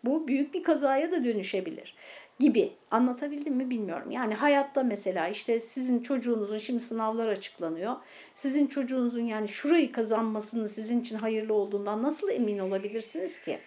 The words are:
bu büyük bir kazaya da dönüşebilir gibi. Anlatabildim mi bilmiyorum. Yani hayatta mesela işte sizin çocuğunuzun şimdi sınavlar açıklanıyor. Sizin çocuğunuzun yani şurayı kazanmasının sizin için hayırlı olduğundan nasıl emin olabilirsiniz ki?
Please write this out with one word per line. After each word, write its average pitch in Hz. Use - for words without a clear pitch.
bu 294
büyük 277
bir 370
kazaya 294
da 311
dönüşebilir 196
gibi. 226
Anlatabildim 285
mi 254
bilmiyorum. 202
Yani 226
hayatta 277
mesela 196
işte 226
sizin 254
çocuğunuzun 226
şimdi 233
sınavlar 226
açıklanıyor. 190
Sizin 285
çocuğunuzun 247
yani 214
şurayı 285
kazanmasının 220
sizin 220
için 220
hayırlı 220
olduğundan 202
nasıl 311
emin 208
olabilirsiniz 208
ki? -